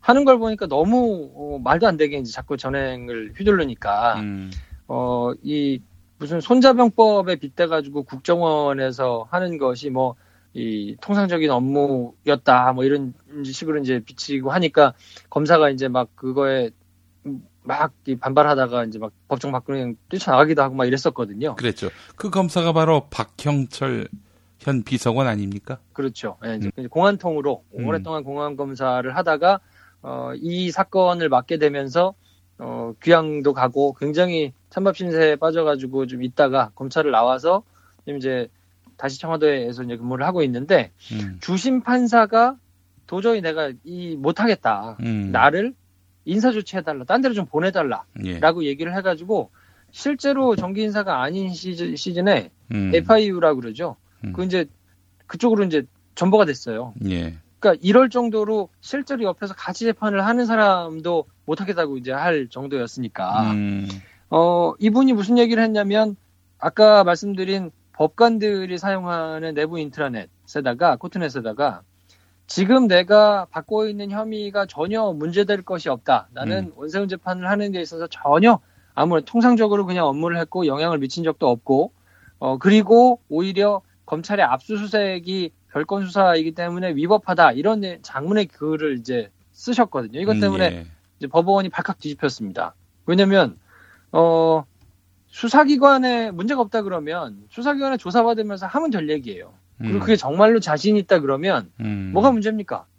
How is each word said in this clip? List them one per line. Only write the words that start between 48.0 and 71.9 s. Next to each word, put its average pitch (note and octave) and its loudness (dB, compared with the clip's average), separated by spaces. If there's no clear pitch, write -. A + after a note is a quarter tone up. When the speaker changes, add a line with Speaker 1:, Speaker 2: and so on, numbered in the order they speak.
Speaker 2:
예. F2+ -6
Speaker 1:
라고 E3 2
얘기를 D3+ -6
해가지고, F#3 -4
실제로 C4+ -2
정기 G3 -4
인사가 G3 -2
아닌 F#3 -4
시즌, E3+ -8
시즌에 F3+ 0
Speaker 2:
음. G2 0
Speaker 1:
에프아이유라고 E3+ 2
그러죠. A#2+ -10
Speaker 2:
음. G2 -10
Speaker 1:
그 F3+ -6
이제 F3+ -2
그쪽으로 G#3+ 2
이제 D#3 0
전보가 F#3+ 4
됐어요. B2 -8
Speaker 2:
예. E2+ -4
Speaker 1:
그러니까 F#3+ 2
이럴 A3+ 6
정도로 A3 -2
실제로 C4+ -8
옆에서 F#3+ -6
같이 - -10
재판을 G#3+ -2
하는 A#3+ 2
사람도 F3 0
못하겠다고 E3 -4
이제 B2+ -8
할 C#3+ -2
정도였으니까. A#2 -4
Speaker 2:
음. G2+ -2
Speaker 1:
어, E3+ 2
이분이 B3 4
무슨 G#3+ 2
얘기를 A#3 4
했냐면, G#3 0
아까 G#3+ 6
말씀드린 F#3 -2
법관들이 G3 0
사용하는 E3 -4
내부 D#3 -4
인트라넷에다가, C3+ -2
코트넷에다가 B2 -6